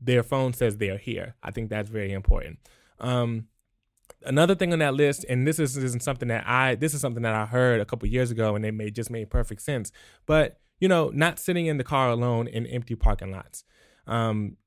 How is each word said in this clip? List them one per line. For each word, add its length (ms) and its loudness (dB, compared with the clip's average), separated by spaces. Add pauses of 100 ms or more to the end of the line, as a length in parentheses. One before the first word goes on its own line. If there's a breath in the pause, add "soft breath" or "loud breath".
their 220 2
phone 300 0
says 240 0
they're 220 -2
here." 440 -8
I 80 -10
think 180 -6
that's 200 -4
very 240 -4
important. 480 0 (400 soft breath)
Um, 480 -2 (760)
another 300 4
thing 180 0
on 60 2
that 160 2
list, 340 2
and 200 2
this 100 0
is, 180 0
isn't 280 -4
something 240 -4
that 180 -2
I, 300 2
this 180 -2
is 60 -6
something 240 -2
that 100 0
I 120 -2
heard 340 4
a 40 0
couple 240 -4
years 220 2
ago, 240 0
and 100 -2
it 80 -2
made, 220 -6
just 160 -6
made 200 -8
perfect 320 0
sense. 280 -4 (360 loud breath)
But, 340 4 (180)
you 80 2
know, 260 4
not 280 0
sitting 260 0
in 100 0
the 60 0
car 260 2
alone 380 0
in 200 -6
empty 280 -6
parking 380 2
lots. 320 -16 (440 soft breath)
Um, 480 -2 (100)